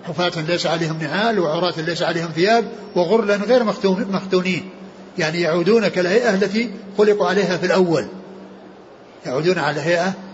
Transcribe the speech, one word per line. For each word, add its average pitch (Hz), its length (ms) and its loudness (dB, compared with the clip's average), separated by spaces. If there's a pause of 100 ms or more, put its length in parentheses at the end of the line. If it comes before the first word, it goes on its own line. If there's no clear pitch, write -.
حفاة 175 380 -4
ليس 170 240 -2
عليهم 160 380 -2
نعال، 196 360 -2
وعراة 170 380 0
ليس 160 240 -4
عليهم 170 340 -2
ثياب، 214 300 4 (300)
وغرلا 202 400 2
غير 214 280 2
مختون-، 196 480 0
مختونين، 180 580 -2 (480)
يعني 165 240 -2
يعودون 175 460 2
كالهيئة 190 460 2
التي 202 380 0 (260)
خلقوا 208 300 4
عليها 180 300 2
في 165 80 -4
الأول، 170 400 2 (1200)
يعودون 160 340 0
على 147 160 0
الهيئة 170 380 0 (200)